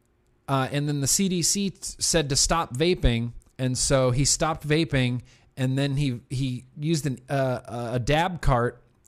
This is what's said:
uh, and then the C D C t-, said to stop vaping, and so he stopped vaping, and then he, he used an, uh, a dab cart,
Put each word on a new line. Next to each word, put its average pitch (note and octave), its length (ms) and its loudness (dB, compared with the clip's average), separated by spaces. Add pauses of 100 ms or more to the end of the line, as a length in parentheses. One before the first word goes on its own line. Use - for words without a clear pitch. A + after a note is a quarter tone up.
(500)
uh, C3 240 0
and D3 160 -2
then C#3+ 100 -2
the C3+ 80 0
C G3 220 2
D F3+ 120 0
C G3 280 0
t-, - 100 -10
said - 480 -2
to C3+ 80 -2
stop E3 400 0
vaping, B2+ 560 2 (260)
and B2+ 200 -2
so C3 340 4
he B2+ 140 2
stopped D#3 420 0
vaping, C3 540 2 (340)
and C3 220 0
then C#3 180 0
he, C3+ 240 -2 (100)
he B2+ 360 -4 (120)
used D3+ 280 0
an, C3 120 -2 (120)
uh, B2 640 -4
a B2+ 60 0
dab D#3 420 0
cart, A#2+ 420 2 (240)